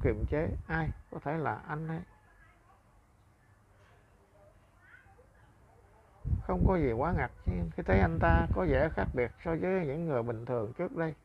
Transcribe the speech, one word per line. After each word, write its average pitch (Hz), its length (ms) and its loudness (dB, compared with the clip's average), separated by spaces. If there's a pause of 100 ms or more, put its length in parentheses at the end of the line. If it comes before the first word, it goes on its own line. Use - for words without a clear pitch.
kiềm 110 260 0
chế 156 180 0 (180)
ai 160 220 -2 (220)
có - 140 -10
thể 143 140 -4
là 123 160 -2
anh 156 340 -8
ấy. 165 120 -6 (4000)
Không 180 260 2
có 190 100 4
gì 135 140 2
quá 143 240 0
ngạc 131 140 0 (160)
nhiên 175 300 -2
khi 180 60 -6
thấy 190 180 4
anh 165 200 2
ta 170 340 6
có 185 140 0
vẻ 139 260 4
khác 190 200 -2
biệt 120 160 0 (140)
so 170 60 -4 (100)
với 180 260 0
những 160 200 -4
người 131 160 0
bình 117 240 -6
thường 120 320 -2
trước 180 180 -6
đây. 160 180 -2 (100)